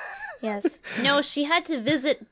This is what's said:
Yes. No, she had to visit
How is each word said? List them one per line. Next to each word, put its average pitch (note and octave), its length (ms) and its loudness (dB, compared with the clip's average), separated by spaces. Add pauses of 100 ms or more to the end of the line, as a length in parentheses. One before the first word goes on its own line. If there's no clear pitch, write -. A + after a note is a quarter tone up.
(440)
Yes. G#3 360 -2 (200)
No, C#4+ 220 4
she C#4+ 220 -2
had E4+ 220 2
to D4 140 -2
visit C4+ 520 2